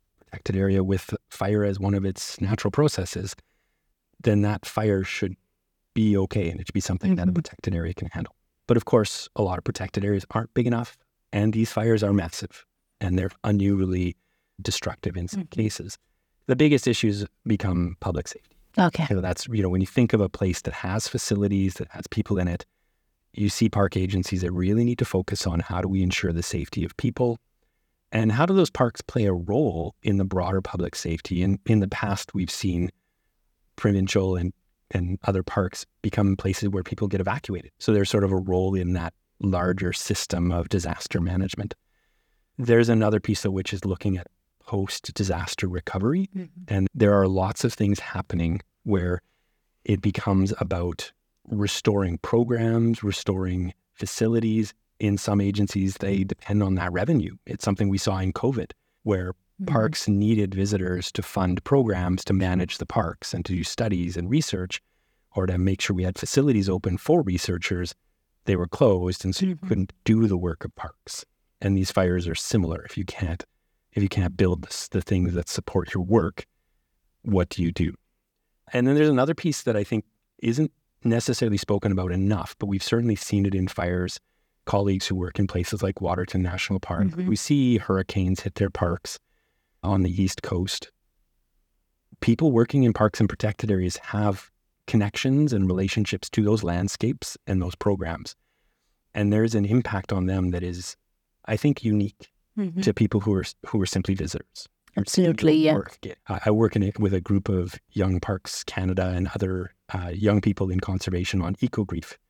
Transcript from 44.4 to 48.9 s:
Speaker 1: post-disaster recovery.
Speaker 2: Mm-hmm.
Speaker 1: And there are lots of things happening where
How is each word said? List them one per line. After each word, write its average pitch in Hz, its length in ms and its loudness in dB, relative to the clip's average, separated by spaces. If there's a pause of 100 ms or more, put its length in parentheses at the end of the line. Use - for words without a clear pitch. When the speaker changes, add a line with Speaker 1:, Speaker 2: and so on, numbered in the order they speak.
Speaker 1:
post-disaster 98 1040 -4
recovery. 104 720 -2
Speaker 2:
Mm-hmm. 180 100 -10 (220)
Speaker 1:
And 98 260 2
there 101 200 6
are 98 120 6
lots 95 380 0
of 117 80 2
things 101 260 2
happening 85 640 -2 (240)
where 90 360 0 (640)